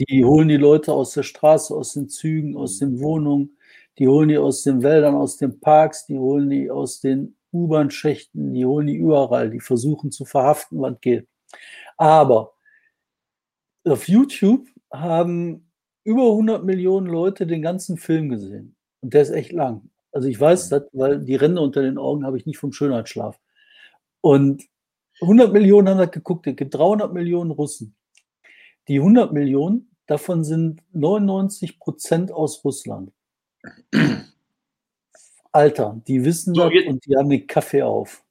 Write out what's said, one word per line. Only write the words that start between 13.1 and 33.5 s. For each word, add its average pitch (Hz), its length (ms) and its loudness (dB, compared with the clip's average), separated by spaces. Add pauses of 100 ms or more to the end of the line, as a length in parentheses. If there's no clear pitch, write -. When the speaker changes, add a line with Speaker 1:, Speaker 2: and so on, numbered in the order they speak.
Speaker 1:
auf 139 220 -2
YouTube 240 600 2 (240)
haben 170 800 -4 (320)
über 233 280 2
hundert 220 320 0
Millionen 190 440 -2
Leute 175 400 -4
den 165 140 -4
ganzen 175 360 -6
Film 160 320 -4
gesehen. 107 460 -12 (260)
Und 127 120 -8
der 147 80 6
ist 139 100 -2
echt - 200 -8
lang. 127 380 -6 (220)
Also 135 160 -4
ich 113 120 -6
weiß 170 260 2
Speaker 2:
Mhm. - 40 -14
Speaker 1:
das, 143 140 -2 (100)
weil 139 260 0
die 135 160 -4
Ränder 165 260 2
unter 139 200 0
den 135 160 -2
Augen 139 280 -4
habe 135 120 -6
ich - 80 -12
nicht 156 120 -8
vom 139 140 -8
Schönheitsschlaf. 120 680 -6 (840)
Und 139 420 4 (580)
hundert 208 320 6
Millionen 202 360 6
haben 190 80 2
das 180 140 0
geguckt, 165 360 -8
es 135 80 -6
gibt - 180 -8
dreihundert 190 400 0
Millionen 175 380 -4
Russen. 135 440 -8 (920)
Die 139 120 0
hundert 196 340 4
Millionen, 143 580 -2 (160)
davon 160 360 -4
sind 160 380 -4 (120)
neunundneunzig 190 840 -4
Prozent 170 520 -4
aus 156 320 -6
Russland. 101 480 -8 (840)